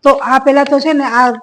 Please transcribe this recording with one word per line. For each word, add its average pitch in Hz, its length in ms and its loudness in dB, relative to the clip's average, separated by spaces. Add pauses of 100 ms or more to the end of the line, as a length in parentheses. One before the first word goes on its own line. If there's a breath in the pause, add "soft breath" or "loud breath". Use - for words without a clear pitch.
તો 285 80 2
આ 254 280 0
પહેલા 277 260 2
તો 277 160 0
છે 311 120 -2
ને 277 120 -2
આ 240 280 0 (100)